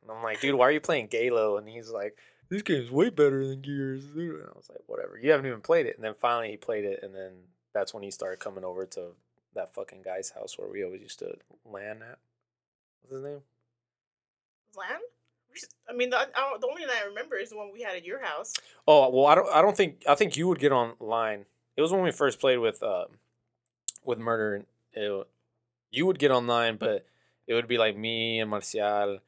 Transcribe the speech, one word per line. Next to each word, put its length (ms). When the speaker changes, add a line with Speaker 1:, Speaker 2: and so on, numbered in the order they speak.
Speaker 1:
And 100
I'm 100
like, 200
"Dude, 140
why 120
are 40
you 100
playing 280
Halo?" 480
And 120
he's 220
like, 260
"This 120
game's 300
way 180
better 380
than 140
Gears, 460
dude." 340
And 80
I 80
was 120
like, 180
"Whatever. 300
You 140
haven't 140
even 160
played 240
it." 100
And 80
then 160
finally 320
he 60
played 260
it, 200
and 120
then 160
that's 200
when 100
he 80
started 280
coming 260
over 220
to 240
that 180
fucking 280
guy's 300
house 280
where 100
we 140
always 180
used 180
to 180
LAN 360
at. 180
What's 140
his 80
name? 180
Speaker 2:
LAN? 220
We 60
s-, 100
I 40
mean, 180
the, 60
I, 420
the 80
only 180
lan 180
I 40
remember 300
is 120
the 80
one 160
we 80
had 140
at 100
your 180
house. 300
Speaker 1:
Oh, 220
well, 180
I 80
don't, 140
I 120
don't 140
think, 320
I 80
think 220
you 100
would 120
get 120
online. 720
It 60
was 100
when 120
we 80
first 280
played 200
with, 240
uh, 220
with 160
Murder. 360
And 100
it, 340
you 140
would 140
get 120
online, 460
but 280
it 80
would 120
be, 100
like, 200
me 420
and 100
Marcial 800